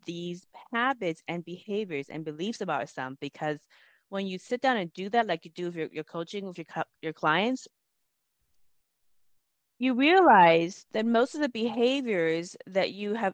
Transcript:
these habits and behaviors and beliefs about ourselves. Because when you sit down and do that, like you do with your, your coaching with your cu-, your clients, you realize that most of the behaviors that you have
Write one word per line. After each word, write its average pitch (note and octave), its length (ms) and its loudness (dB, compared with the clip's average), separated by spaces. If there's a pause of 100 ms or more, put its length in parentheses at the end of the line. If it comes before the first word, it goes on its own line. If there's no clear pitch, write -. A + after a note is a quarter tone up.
these F3 400 -8 (260)
habits A#3 540 -2
and E3+ 180 -6
behaviors F3+ 640 -8
and D#3 160 -10
beliefs D#3+ 360 -8
about D#3+ 200 -4
ourselves. C3 400 -10
Because D3+ 380 -6 (520)
when G3 180 -6
you F#3 100 -8
sit B3 220 -6
down C4 160 2
and F3 160 -4
do F#3+ 180 -8
that, A#3 160 2
like E3+ 180 -4
you E3+ 60 -18
do F3 160 -8
with F3 100 -6
your, D#3+ 160 -4
your D3+ 120 -8
coaching F#3+ 420 -10
with F3+ 120 -12
your D#3+ 80 -12
cu-, - 160 -8 (200)
your D#3 120 -6
clients, F#3+ 520 0 (2250)
you B3+ 140 2
realize A3 1000 6
that A3 140 -2
most A#3 300 2
of D4 40 -6
the D4 80 0
behaviors A3+ 1080 0 (100)
that F#3 260 0
you G3+ 220 -4
have G#3 200 -2